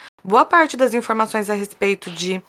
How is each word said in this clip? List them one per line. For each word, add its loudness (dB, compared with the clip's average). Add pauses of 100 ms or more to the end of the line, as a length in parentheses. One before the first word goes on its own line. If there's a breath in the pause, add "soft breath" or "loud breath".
(220 loud breath)
Boa 2
parte 2
das 2
informações -2
a 0
respeito -4
de -6